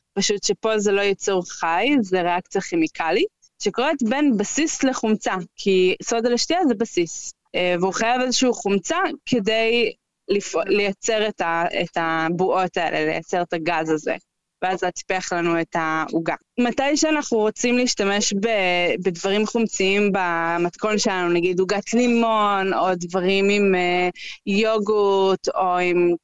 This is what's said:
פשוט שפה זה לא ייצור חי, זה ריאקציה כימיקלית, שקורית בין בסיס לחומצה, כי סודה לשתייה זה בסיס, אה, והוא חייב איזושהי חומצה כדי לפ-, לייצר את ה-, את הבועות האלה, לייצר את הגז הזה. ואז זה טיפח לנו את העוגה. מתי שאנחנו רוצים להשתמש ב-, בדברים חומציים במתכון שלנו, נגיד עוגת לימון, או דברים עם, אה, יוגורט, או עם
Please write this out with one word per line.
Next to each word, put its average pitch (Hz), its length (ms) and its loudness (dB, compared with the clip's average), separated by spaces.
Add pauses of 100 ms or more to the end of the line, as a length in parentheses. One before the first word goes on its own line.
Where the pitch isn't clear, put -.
(140)
פשוט 196 300 -2
שפה 220 360 0
זה 208 120 0
לא 202 100 2
ייצור 196 480 -2
חי, 185 520 0
זה 185 200 0
ריאקציה 175 400 -2
כימיקלית, 170 680 -2 (360)
שקורית 262 460 0
בין 269 280 2
בסיס 269 460 -2
לחומצה, 226 520 0 (200)
כי 185 480 2
סודה 233 260 0
לשתייה 240 380 0
זה 233 80 2
בסיס, 190 580 -4 (220)
אה, 180 260 0
והוא 185 120 2
חייב 240 280 0
איזושהי 254 300 2
חומצה 202 460 -2 (280)
כדי 226 680 0 (360)
לפ-, - 280 -2 (100)
לייצר 208 640 0
את 208 140 -6
ה-, 170 240 0 (180)
את - 140 -8
הבועות 165 800 0
האלה, 156 280 0
לייצר 165 360 -2
את 175 120 -6
הגז 160 360 -2
הזה. 156 260 -2 (460)
ואז 185 180 -2
זה 185 120 -2
טיפח - 420 -6
לנו 170 280 0
את - 180 -6
העוגה. 160 560 -2 (240)
מתי 269 380 0
שאנחנו 302 400 0
רוצים 214 400 0
להשתמש 208 560 0
ב-, 185 680 0
בדברים 196 420 0
חומציים 202 680 0
במתכון 175 840 -2
שלנו, 185 320 0
נגיד 175 300 0
עוגת 196 340 -2
לימון, 220 800 2
או 147 220 2
דברים 185 540 0
עם, 202 260 2
אה, 180 340 0 (360)
יוגורט, 202 1040 2
או 180 300 0
עם 175 460 2